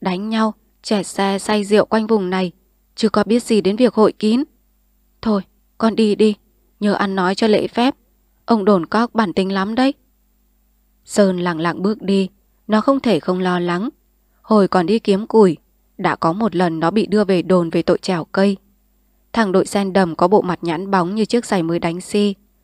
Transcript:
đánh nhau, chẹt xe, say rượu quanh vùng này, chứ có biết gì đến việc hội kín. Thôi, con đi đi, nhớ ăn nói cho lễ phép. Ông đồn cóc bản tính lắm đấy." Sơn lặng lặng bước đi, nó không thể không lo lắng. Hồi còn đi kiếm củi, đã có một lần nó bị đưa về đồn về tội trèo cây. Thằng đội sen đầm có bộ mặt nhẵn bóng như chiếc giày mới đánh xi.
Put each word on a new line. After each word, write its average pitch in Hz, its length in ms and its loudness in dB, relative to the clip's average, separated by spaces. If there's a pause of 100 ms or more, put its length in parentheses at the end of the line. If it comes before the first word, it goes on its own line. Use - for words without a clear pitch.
đánh 190 280 -6
nhau, 220 260 -2 (280)
chẹt 202 240 -4
xe, 196 320 -2
say 208 260 -2
rượu 202 200 4
quanh 220 220 -2
vùng 208 240 0
này, 185 220 -4 (420)
chứ - 140 -2
có 208 160 0
biết 240 180 0
gì 220 180 0
đến 190 160 -2
việc 240 180 2
hội 214 180 4
kín. 226 320 0 (760)
Thôi, 208 200 -2 (360)
con 226 160 0
đi 214 200 2
đi, 208 220 2 (440)
nhớ 202 120 0
ăn 196 220 -2
nói 190 200 0
cho 226 120 -2
lễ 214 220 2
phép. 247 260 0 (500)
Ông 214 200 0
đồn 185 220 2
cóc 226 280 -2
bản 214 180 -2
tính 190 200 -2
lắm 196 220 -4
đấy." 262 200 0 (1120)
Sơn 190 340 2
lặng 175 220 -4
lặng 170 220 -4
bước 208 200 -2
đi, 190 260 0 (380)
nó 214 140 2
không 269 200 0
thể 196 200 2
không 185 180 -2
lo 180 200 0
lắng. 175 300 -4 (540)
Hồi 208 260 2
còn 180 180 0
đi 208 120 2
kiếm 202 280 0
củi, 196 300 4 (420)
đã 165 180 -2
có 165 160 -2
một 202 240 -2
lần 175 240 -2
nó 165 100 0
bị 202 160 0
đưa 208 180 0
về 180 180 0
đồn 175 280 2
về 170 120 0
tội 180 160 0
trèo 170 260 -4
cây. 196 320 0 (760)
Thằng 214 200 -2
đội 190 140 2
sen 196 260 -4
đầm 180 240 0
có 180 120 2
bộ 196 140 4
mặt 180 200 -4
nhẵn 170 280 -4
bóng 185 240 0
như 220 100 0
chiếc 233 220 -4
giày 190 160 -2
mới 165 160 -2
đánh 170 220 -6
xi. 208 340 -2 (300)